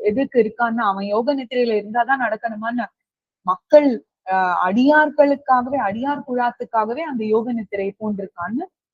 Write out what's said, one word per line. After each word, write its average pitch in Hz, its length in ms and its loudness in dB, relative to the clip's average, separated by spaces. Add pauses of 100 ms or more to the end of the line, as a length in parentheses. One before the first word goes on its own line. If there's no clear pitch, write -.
எதிர்க்கு 247 360 0
இருக்கான்னா 226 440 0
அவன் 196 220 -2
யோக 226 300 0
நித்திரையில 247 420 0
இருந்தாதான் 240 460 0
நடக்கணுமான்னு 220 640 -4 (600)
மக்கள், 285 420 4 (380)
ஆஹ், 185 380 0
அடியார்களுக்காகவே, 277 1120 2
அடியார் 240 500 -4
குழாத்துக்காகவே 240 720 -4
அந்த 277 260 -6
யோக 220 280 0
நித்திரை 196 380 -6
பூண்டிருக்கான்னு 202 760 -6 (280)